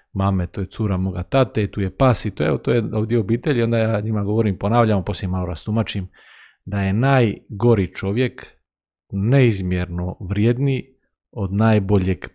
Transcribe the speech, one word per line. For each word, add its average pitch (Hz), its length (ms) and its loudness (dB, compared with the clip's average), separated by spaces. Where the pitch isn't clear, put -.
mame, 98 340 0
to - 140 -8
je 90 60 -4
cura 98 300 -2
moga 90 260 -2
tate, 120 440 0
tu 101 140 -6
je 95 160 -4
pas", 127 280 2
i 104 60 -4
to, 151 160 -2
evo, 143 100 0
to 131 140 -4
je 120 120 2
dio 117 120 2
obitelji, 117 440 0
onda 117 140 0
ja 110 240 0
njima 107 220 -2
govorim, 104 340 0
ponavljam, 107 460 2
poslije 98 260 -6
malo 90 160 -2
rastumačim, 101 600 -4
da 98 160 -4
je 95 120 0
najgori 113 1000 2
čovjek 113 520 -4
neizmjerno 92 1040 0
vrijedniji 123 560 0
od 98 220 -4
najboljeg 101 800 2